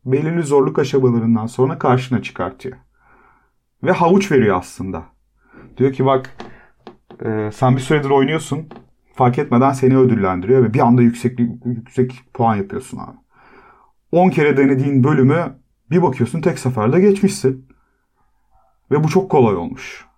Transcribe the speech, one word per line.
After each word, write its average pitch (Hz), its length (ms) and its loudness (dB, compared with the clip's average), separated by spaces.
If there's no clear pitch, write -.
belirli 160 380 -2
zorluk 139 360 0
aşamalarından 117 680 0
sonra 131 320 -2
karşına 123 420 -2
çıkartıyor. - 560 -10
Ve 165 80 0
havuç 175 400 2
veriyor 110 260 2
aslında. 87 460 -12
Diyor 135 160 0
ki, 139 120 -2
"Bak, 135 320 -2
e, 107 280 -6
sen 127 220 0
bir 127 60 -4
süredir 139 280 -2
oynuyorsun." 143 580 -2
Fark 127 260 0
etmeden 135 320 2
seni 131 260 2
ödüllendiriyor 113 640 2
ve 107 100 0
bir - 60 0
anda 120 220 4
yüksek, 120 380 0
yüksek 123 580 -6
puan 113 220 0
yapıyorsun 98 420 -8
abi. - 200 -18
On 180 180 2
kere 147 280 2
denediğin 135 460 2
bölümü 147 520 2
bir 175 100 2
bakıyorsun 156 400 -2
tek 156 180 -2
seferde 127 420 0
geçmişsin. 196 680 0
Ve 151 120 2
bu 156 40 0
çok 185 240 0
kolay 120 240 4
olmuş. - 500 -12